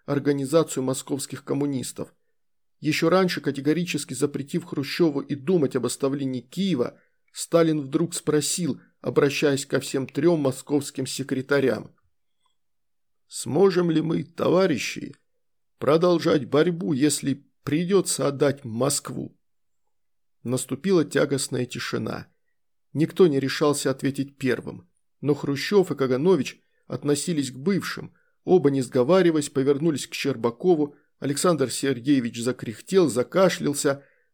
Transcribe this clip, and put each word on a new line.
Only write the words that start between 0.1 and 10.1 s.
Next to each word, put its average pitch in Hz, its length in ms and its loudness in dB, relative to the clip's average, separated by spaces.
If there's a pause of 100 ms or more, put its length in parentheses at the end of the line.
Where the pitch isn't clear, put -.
московских 131 640 -6
коммунистов. 139 680 -4 (680)
Еще 151 280 0
раньше, 180 300 2
категорически 147 760 -2
запретив 143 520 -4
Хрущеву 143 560 0
и - 120 -6
думать 135 440 0
об 120 80 -2
оставлении 135 560 -4
Киева, 170 580 -2 (320)
Сталин 160 500 2
вдруг 156 340 -2
спросил, 147 640 -2 (180)
обращаясь 139 640 0
ко 139 140 -2
всем 135 280 -4
трем 156 340 2